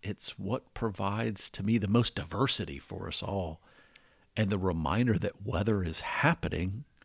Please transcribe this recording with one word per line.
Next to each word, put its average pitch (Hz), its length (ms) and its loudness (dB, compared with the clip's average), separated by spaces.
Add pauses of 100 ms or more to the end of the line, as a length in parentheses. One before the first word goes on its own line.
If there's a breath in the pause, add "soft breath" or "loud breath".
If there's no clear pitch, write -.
it's - 360 -6
what - 360 -4
provides 104 760 -2
to - 120 -6
me 110 160 4
the 101 100 2
most 113 280 4
diversity 85 640 0
for - 300 -10
us - 140 -4
all 87 380 -2 (760 soft breath)
and 107 140 2
the 104 80 2
reminder 92 600 2
that - 280 -4
weather 98 360 2
is 82 200 -2
happening 104 840 0 (200)